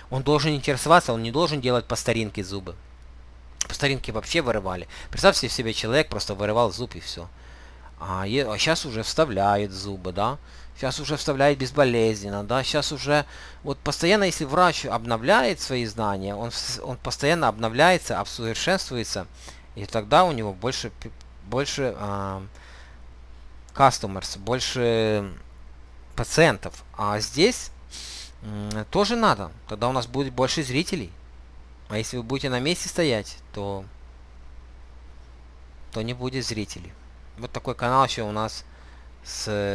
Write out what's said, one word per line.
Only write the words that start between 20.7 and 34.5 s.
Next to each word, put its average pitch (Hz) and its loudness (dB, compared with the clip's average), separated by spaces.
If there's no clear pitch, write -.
п-, - -14
больше, 131 -2
а, 98 -4
customers, 101 2
больше 110 0
пациентов. 123 2
А 104 0
здесь, 175 2
м, 104 -6
тоже 208 2
надо. 123 4
Тогда 107 0
у 131 0
нас 123 0
будет 131 -2
больше 131 2
зрителей. 131 -2
А 107 -4
если 113 -4
вы 120 -4
будете 131 -2
на 123 2
месте 175 0
стоять, 135 0
то, 98 -6